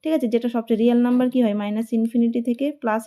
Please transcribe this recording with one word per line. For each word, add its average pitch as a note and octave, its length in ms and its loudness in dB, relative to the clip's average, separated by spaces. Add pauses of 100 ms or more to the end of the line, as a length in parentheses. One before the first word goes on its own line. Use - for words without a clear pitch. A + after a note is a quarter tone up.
ঠিক D#4 100 -2
আছে, C#4 160 0
যেটা A#3 200 0
সবচেয়ে A#3 340 -2
রিয়েল A#3+ 240 4
নাম্বার B3 240 2
কি B3+ 140 -2
হয়, G#3 100 2
মাইনাস G#3 380 -4
ইনফিনিটি A#3 500 0
থেকে B3 240 -2 (160)
প্লাস A3+ 240 -2